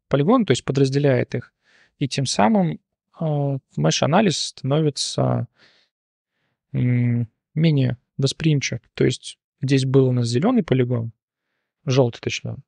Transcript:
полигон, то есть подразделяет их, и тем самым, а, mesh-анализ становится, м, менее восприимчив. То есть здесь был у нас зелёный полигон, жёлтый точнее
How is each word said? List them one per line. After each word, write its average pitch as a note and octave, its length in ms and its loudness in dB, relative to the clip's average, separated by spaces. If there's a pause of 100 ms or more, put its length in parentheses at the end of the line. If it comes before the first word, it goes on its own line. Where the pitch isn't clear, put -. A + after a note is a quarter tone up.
полигон, G3 380 2
то C#3 60 2
есть A#2+ 140 0
подразделяет C3+ 680 0
их, - 180 -10 (440)
и C#3+ 100 -4
тем C#3 180 -4
самым, G3 540 2 (400)
а, C#3+ 380 -2 (200)
mesh-анализ D#3 600 2
становится, C3 1080 -2 (1300)
м, A#2+ 540 0 (280)
менее C#3+ 420 2 (200)
восприимчив. C#3 600 -2 (140)
То - 120 -2
есть - 320 -4 (240)
здесь C3+ 240 0
был C3+ 220 4
у B2+ 40 2
нас B2 160 0
зелёный F3 360 0
полигон, B2 480 -2 (720)
жёлтый B2+ 360 0
точнее A#2 360 -8 (100)